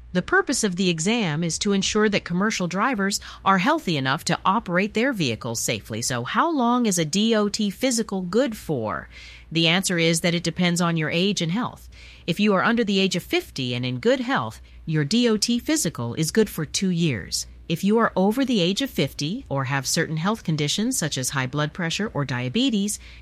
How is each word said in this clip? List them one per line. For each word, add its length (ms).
The 100
purpose 420
of 120
the 140
exam 540
is 160
to 140
ensure 360
that 160
commercial 420
drivers 540
are 140
healthy 360
enough 300
to 180
operate 500
their 200
vehicles 480
safely. 400
So 240
how 260
long 340
is 140
a 60
D 280
O 140
T 220
physical 520
good 360
for? 500
The 200
answer 280
is 240
that 120
it 100
depends 380
on 160
your 120
age 320
and 120
health. 340
If 120
you 160
are 120
under 180
the 160
age 160
of 80
fifty 500
and 120
in 140
good 200
health, 400
your 200
D 240
O 80
T 220
physical 560
is 160
good 180
for 160
two 240
years. 560
If 140
you 140
are 180
over 280
the 180
age 200
of 80
fifty 600
or 160
have 200
certain 320
health 260
conditions 540
such 200
as 120
high 180
blood 260
pressure 400
or 120
diabetes, 760